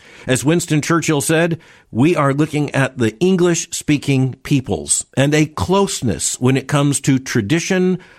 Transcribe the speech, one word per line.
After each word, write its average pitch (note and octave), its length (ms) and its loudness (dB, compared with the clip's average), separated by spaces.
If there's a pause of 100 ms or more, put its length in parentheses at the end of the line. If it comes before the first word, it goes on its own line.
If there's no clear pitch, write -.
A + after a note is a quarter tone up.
(260)
As B2+ 180 0
Winston D#3 360 0
Churchill D#3 400 0
said, E3 380 0 (320)
"We C#3+ 240 2
are C#3 180 2
looking D3 380 -2
at C3+ 260 -2
the A2+ 220 0
English-speaking D#3 1300 0
peoples F2+ 600 -2 (120)
and C#3+ 180 2
a D3+ 120 2
closeness F3+ 920 -2
when B2+ 160 2
it C3+ 120 -4
comes C#3+ 320 0
to C3+ 180 2
tradition, E3+ 800 0 (200)